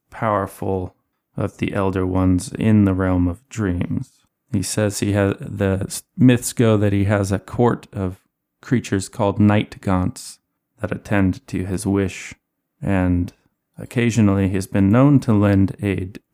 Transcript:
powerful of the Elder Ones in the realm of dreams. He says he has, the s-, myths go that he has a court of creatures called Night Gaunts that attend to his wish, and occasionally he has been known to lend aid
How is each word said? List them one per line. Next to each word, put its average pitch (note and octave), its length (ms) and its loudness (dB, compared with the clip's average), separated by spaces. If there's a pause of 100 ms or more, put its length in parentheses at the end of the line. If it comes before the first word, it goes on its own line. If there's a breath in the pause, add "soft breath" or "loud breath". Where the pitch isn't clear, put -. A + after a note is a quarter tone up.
(100)
powerful G2 840 -4 (420)
of - 220 -6
the - 160 -4
Elder F#2+ 320 -2
Ones F#2 460 0
in G#2+ 320 4
the F#2+ 100 2
realm F#2 320 0
of - 220 -8
dreams. - 760 -6 (280)
He G2+ 100 -2
says G#2 380 -4
he G#2 120 -2
has, G2 280 0
the G2 460 -2
s-, - 180 -12 (120)
myths B2+ 360 4
go A2 240 2
that G2+ 160 0
he G2+ 120 2
has G2+ 280 0
a F#2 60 0
court - 540 0
of F#2+ 280 -8 (400)
creatures G2+ 480 -2
called G2+ 320 -2
Night G#2 400 2
Gaunts - 580 -4 (420)
that F#2+ 120 -6
attend F#2+ 560 -2
to F#2 160 -6
his F#2+ 220 -6
wish, G2 480 -4 (460)
and F2+ 520 0 (440)
occasionally G#2+ 720 2
he G2+ 60 -4
has F#2+ 120 -4
been G2 220 2
known C3+ 320 6
to A#2 120 0
lend G2+ 500 2
aid F#2+ 380 -4 (140)